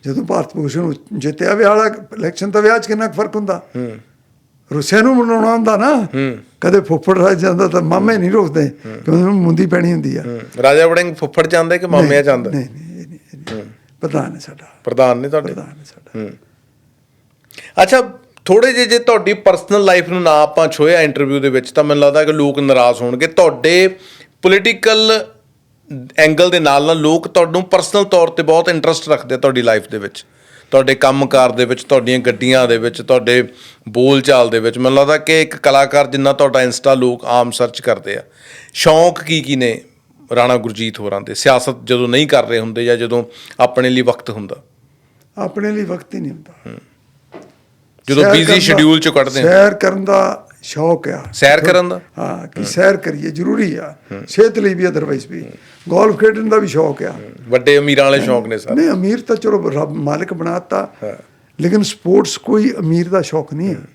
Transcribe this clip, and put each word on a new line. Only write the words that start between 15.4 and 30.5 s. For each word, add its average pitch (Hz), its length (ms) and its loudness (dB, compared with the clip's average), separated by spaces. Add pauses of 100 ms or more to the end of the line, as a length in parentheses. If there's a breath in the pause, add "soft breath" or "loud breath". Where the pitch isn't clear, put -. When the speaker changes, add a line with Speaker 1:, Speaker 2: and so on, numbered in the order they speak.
Speaker 1:
ਪ੍ਰਧਾਨ - 320 -14
ਹੈ - 60 -20
ਸਾਡਾ। - 360 -18
Speaker 2:
ਹੂੰ। 104 100 -12 (1500 loud breath)
ਅੱਛਾ, 247 300 2 (320)
ਥੋੜ੍ਹੇ 233 280 4
ਜਿਹੇ 240 140 0
ਜੇ 233 120 2
ਤੁਹਾਡੀ 214 340 0
ਪਰਸਨਲ 196 520 0
ਲਾਈਫ 180 240 2
ਨੂੰ 180 140 -4
ਨਾ 156 200 4
ਆਪਾਂ 156 260 2
ਛੋਹਿਆ 160 320 2
ਇੰਟਰਵਿਊ 143 400 0
ਦੇ 139 80 0
ਵਿੱਚ, 127 220 -2
ਤਾਂ 151 140 2
ਮੈਨੂੰ 147 200 2
ਲੱਗਦਾ 147 200 4
ਕਿ 151 80 -2
ਲੋਕ 143 260 -2
ਨਾਰਾਜ਼ 123 440 2
ਹੋਣਗੇ। 123 240 -2
ਤੁਹਾਡੇ 170 680 2 (460 loud breath)
ਪੋਲੀਟੀਕਲ 220 840 2 (920)
ਐਂਗਲ 156 320 4
ਦੇ 175 100 0
ਨਾਲ 143 260 2
ਨਾਲ 165 100 2
ਲੋਕ 160 320 0
ਤੁਹਾਨੂੰ 175 340 0
ਪਰਸਨਲ 185 420 0
ਤੌਰ 180 240 2
ਤੇ 165 140 -6
ਬਹੁਤ 160 260 2
ਇੰਟਰਸਟ 160 400 -2
ਰੱਖਦੇ 131 260 -2
ਆ 127 40 -6
ਤੁਹਾਡੀ 131 240 0
ਲਾਈਫ 110 260 0
ਦੇ 110 100 -10
ਵਿੱਚ, 101 260 -14 (460 soft breath)